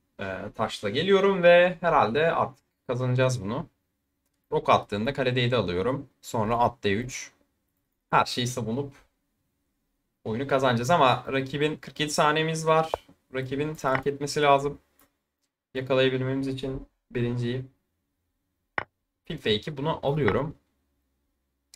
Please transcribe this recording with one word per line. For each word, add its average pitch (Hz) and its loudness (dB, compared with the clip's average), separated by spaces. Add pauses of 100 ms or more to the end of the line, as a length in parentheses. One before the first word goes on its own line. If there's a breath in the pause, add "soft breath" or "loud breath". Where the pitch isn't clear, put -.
(200)
e, 95 -8 (180)
taşla 107 -4
geliyorum 190 2
ve 175 8
herhalde 165 2
artık 123 -4 (220)
kazanacağız 127 0
bunu. 120 -6 (840)
Rok 151 -2
attığında 110 0
kale 127 0
D 131 0
yedi 123 0
alıyorum. 98 -2 (120)
Sonra 113 -2
at 117 0
D 101 0
üç. 123 -8 (800)
Her 135 4
şeyi 123 -4
savunup 123 -6 (1300)
oyunu 117 -6
kazanacağız 127 0
ama 135 4
rakibin 143 -2
kırk - -14
yedi 151 -4
saniyemiz 160 0
var. 160 4 (420)
Rakibin 135 -6
terk 131 -2
etmesi 143 -4
lazım. 139 2 (920)
Yakalayabilmemiz 131 0
için 135 -8 (240)
birinciyi. 120 -4 (1600)
Fil 165 -10
F - 0
iki, 156 -6
bunu 147 -4
alıyorum. 139 0 (1200)